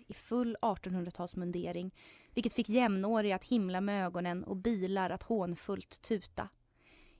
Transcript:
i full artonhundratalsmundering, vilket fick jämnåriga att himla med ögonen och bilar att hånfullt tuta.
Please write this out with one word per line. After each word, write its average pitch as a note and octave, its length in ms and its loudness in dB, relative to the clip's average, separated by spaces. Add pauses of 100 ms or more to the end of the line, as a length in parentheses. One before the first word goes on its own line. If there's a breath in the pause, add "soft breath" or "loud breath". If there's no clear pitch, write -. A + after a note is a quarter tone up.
i - 60 -12
full A#3 480 -2
artonhundratalsmundering, F3+ 1300 -2 (380 loud breath)
vilket A#3 200 0
fick A#3 160 0
jämnåriga G#3 640 4
att F#3+ 100 -4
himla F#3 360 2
med G3+ 240 0
ögonen F3 380 -2
och G3 140 -4
bilar F#3+ 520 0
att F#3 140 -4
hånfullt F#3+ 800 -2
tuta. - 480 -2 (720 soft breath)